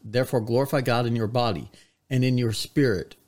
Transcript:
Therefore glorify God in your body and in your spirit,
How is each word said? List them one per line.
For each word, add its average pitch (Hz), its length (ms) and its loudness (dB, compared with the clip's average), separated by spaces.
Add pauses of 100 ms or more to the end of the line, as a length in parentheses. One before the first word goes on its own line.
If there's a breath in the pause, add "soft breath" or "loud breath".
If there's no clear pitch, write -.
Therefore 123 380 0
glorify 127 400 0
God 120 240 0
in 117 100 0
your 113 100 -2
body 110 440 -2 (400 soft breath)
and 127 140 2
in 127 120 2
your 120 160 0
spirit, 113 640 -2 (120)